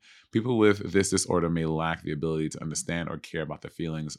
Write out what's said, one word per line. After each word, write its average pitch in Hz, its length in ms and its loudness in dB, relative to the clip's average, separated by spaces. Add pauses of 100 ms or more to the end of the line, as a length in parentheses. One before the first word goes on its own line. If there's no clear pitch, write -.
(320)
People 113 280 2
with 104 320 6
this 95 180 4
disorder 87 400 2
may 82 160 0
lack 80 380 -2
the 82 80 -6
ability 78 380 -2
to - 120 -10
understand 80 480 -4
or 76 80 -6
care 80 240 -6
about 76 220 -8
the 76 80 -12
feelings 78 480 -6